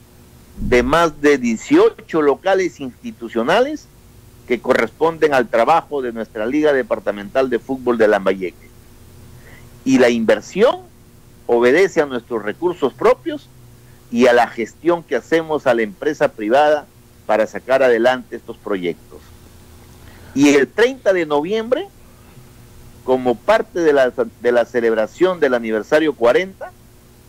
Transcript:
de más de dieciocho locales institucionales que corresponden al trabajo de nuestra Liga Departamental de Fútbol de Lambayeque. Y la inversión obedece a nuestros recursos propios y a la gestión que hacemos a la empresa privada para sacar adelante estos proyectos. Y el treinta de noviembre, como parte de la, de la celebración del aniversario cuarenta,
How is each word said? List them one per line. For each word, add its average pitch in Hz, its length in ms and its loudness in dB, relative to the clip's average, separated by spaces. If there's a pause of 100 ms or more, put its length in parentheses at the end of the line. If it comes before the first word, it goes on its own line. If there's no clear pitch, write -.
(560)
de 123 260 0
más 156 380 0
de 143 180 4
dieciocho 151 840 0
locales 175 580 0
institucionales 123 1040 -4 (640)
que 120 120 -2
corresponden 147 760 0
al 123 120 2
trabajo 143 560 0
de 120 100 -6
nuestra 110 340 -8
Liga 151 260 0
Departamental 110 800 -4
de 113 100 -2
Fútbol 127 380 -4
de 110 100 4
Lambayeque. 95 580 -2 (1160)
Y 131 140 2
la 123 100 4
inversión 120 720 0 (680)
obedece 139 540 2
a 147 60 0
nuestros 120 360 -8
recursos 143 500 -4
propios 269 560 -4 (640)
y 120 160 2
a 120 60 6
la 120 160 2
gestión 165 560 -4
que 143 100 -8
hacemos 156 540 -2
a 120 60 4
la 113 80 -2
empresa 139 460 -2
privada 143 580 0 (400)
para 107 200 0
sacar 127 360 -2
adelante 120 540 0
estos 117 200 -16
proyectos. 87 640 -8 (1120)
Y 143 160 4
el 139 180 4
treinta 247 440 0
de 170 140 0
noviembre, 220 600 -2 (1160)
como 127 300 0
parte 208 460 -2
de 156 120 2
la, 131 200 2 (280)
de 120 120 0
la 120 120 2
celebración 117 760 -2
del 135 160 0
aniversario 117 600 -2
cuarenta, 170 580 -2 (560)